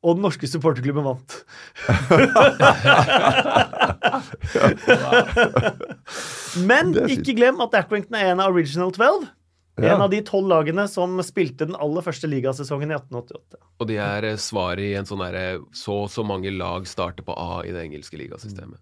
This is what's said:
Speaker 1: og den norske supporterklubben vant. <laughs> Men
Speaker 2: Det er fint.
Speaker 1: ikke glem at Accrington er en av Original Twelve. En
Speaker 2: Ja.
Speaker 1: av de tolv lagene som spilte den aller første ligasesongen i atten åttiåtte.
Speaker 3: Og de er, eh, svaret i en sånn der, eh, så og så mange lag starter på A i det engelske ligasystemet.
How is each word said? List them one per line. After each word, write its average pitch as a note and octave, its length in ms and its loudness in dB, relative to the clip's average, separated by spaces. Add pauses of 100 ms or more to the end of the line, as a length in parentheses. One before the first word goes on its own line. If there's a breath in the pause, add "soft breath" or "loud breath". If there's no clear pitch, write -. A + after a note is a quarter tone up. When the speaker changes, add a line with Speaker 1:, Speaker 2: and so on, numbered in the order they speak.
Speaker 1:
og E3+ 120 4
den F#3+ 100 -2
norske D3+ 240 -2
supporterklubben C#3+ 560 -2
vant. C3 380 -8 (440 loud breath)
<laughs> - 3750 4 (1080 loud breath)
Men B3+ 260 4
Speaker 2:
Det A3 100 2
er - 80 0
fint. C4 100 -2
Speaker 1:
ikke B3+ 160 -2
glem B3 260 4
at A3+ 140 -2
Accrington G#3 400 -2
er G3 160 2
en F#3 100 0
av G3 120 2
Original E3+ 400 0
Twelve. C#4 340 2 (480)
En - 80 0
Speaker 2:
Ja. G3+ 160 4
Speaker 1:
av G3+ 80 2
de G3+ 160 0
tolv G3 240 0
lagene E3 400 2
som F#3 320 -2
spilte D#3 460 -4
den F3+ 80 -8
aller D3+ 260 -4
første E3 260 -8
ligasesongen C#3 600 -4
i D#3 60 -4
atten C3 180 -10
åttiåtte. - 440 -14 (220)
Speaker 3:
Og A#2 80 -4
de G#2+ 100 -4
er, G#2 280 -4
eh, G#2+ 120 -4
svaret F#2 420 -4
i G2+ 160 -4
en G2 100 -4
sånn G2 140 -10
der, F2+ 160 -6
eh, F#2 220 -6 (140)
så G2+ 320 -6
og G2+ 60 -6
så A2+ 160 -6
mange G2 320 -4
lag F2+ 300 -6
starter F2 360 -8
på - 140 -8
A F2 240 -8
i F2 100 -10
det F2 140 -10
engelske D2+ 320 -16
ligasystemet. F#2+ 640 -16